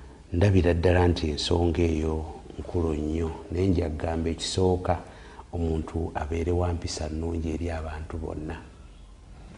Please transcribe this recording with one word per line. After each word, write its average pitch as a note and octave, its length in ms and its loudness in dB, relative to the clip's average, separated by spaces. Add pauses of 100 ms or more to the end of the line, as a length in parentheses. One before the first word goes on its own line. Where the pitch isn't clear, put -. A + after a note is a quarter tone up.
(320)
Ndabira F2+ 420 6
ddala F2+ 340 6
nti E2 220 2
ensonga E2+ 520 2
eyo D#2 420 0 (340)
nkulu E2 360 0
nnyo, D#2 360 -2 (220)
naye F#2 140 2
nja E2+ 220 4
kugamba E2 420 -2
ekisooka, F2+ 680 2 (540)
omuntu D#2+ 640 -2
abeere E2 380 -2
wa F2 200 2
mpisa D#2+ 360 -4
nnungi E2 420 -4
eri E2 200 -4
abantu D#2 460 -8
bonna. D#2+ 400 -6 (1000)